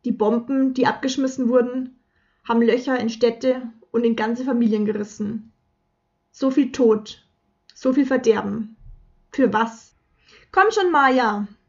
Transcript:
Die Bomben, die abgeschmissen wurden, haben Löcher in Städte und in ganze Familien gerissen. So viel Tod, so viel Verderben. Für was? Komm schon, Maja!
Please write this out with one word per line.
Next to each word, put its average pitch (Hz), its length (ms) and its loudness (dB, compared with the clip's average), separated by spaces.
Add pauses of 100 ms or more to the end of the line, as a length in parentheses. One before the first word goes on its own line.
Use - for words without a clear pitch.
Die 247 40 -4
Bomben, 233 600 0
die 262 140 0
abgeschmissen 262 640 -2
wurden, 254 480 0 (460)
haben 233 180 2
Löcher 247 360 0
in 220 120 -2
Städte 247 600 -2 (200)
und 233 120 0
in 233 140 2
ganze 233 300 -4
Familien 226 400 0
gerissen. 208 640 -8 (800)
So 269 200 -2
viel 262 220 0
Tod, 220 560 0 (460)
so - 180 -2
viel 269 140 2
Verderben. 214 680 -2 (560)
Für 240 200 2
was? 226 420 -4 (560)
Komm 403 200 4
schon, 392 200 0
Maja! 254 560 2 (220)